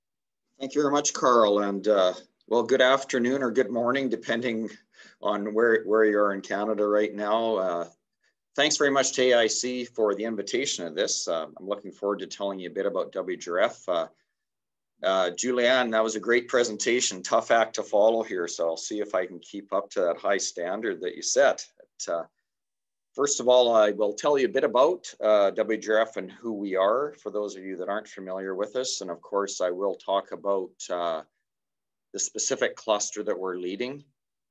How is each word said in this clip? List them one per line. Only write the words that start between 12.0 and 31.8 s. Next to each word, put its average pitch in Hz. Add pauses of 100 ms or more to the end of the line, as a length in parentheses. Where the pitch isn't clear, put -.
to 95
telling 98
you 87
a 78
bit 98
about 92
W 92
G 85
R 87
F. -
Uh, 85 (960)
uh, 95
Julianne, 123
that 113
was 110
a 110
great 120
presentation, 117
tough 113
act 113
to 107
follow 110
here. 92
So 82
I'll 82
see -
if 104
I 92
can 87
keep -
up 101
to 101
that 85
high 98
standard 92
that 90
you 80
set. - (140)
But, -
uh, 85 (920)
first 139
of 120
all, 123
I 107
will 104
tell 147
you 135
a 110
bit 135
about, 123 (100)
uh, 104
W 107
G 101
R 107
F 110
and 95
who 117
we 101
are, 117
for 104
those 104
of 95
you 95
that 90
aren't 107
familiar 95
with 104
us. 131
And 92
of 85
course, 98
I 90
will 92
talk 98
about, 95 (180)
uh, 85 (920)